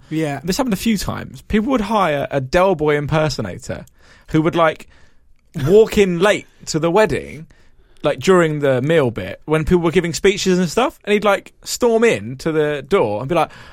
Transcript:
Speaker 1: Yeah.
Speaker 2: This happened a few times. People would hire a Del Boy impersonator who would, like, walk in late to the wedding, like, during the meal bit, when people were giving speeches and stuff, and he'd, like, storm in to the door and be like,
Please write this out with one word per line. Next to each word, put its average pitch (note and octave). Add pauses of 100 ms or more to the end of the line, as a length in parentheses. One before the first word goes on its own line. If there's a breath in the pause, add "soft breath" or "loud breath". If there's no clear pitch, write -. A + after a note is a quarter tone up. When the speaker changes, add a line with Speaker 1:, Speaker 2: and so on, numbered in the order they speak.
(120)
Speaker 1:
Yeah. D#3
Speaker 2:
This F#3
happened C4
a F#3
few A3+
times. -
People A3
would B3+
hire F#3+
a C#3
Del F3
Boy D3
impersonator C#3+ (440 soft breath)
who D#3
would, D#3
like, E3 (800 soft breath)
walk G3+
in F#3
late F#3+ (220)
to -
the E3
wedding, D3 (560 soft breath)
like, D3
during E3
the C3+
meal D3+
bit, G2
when D#3
people F3+
were E3
giving E3+
speeches F#3+
and F3+
stuff, C4+
and G3+
he'd, G#3
like, G3 (100)
storm A3+
in C3
to E3
the D3+
door A#2
and C3+
be E3
like, D#3+ (240 loud breath)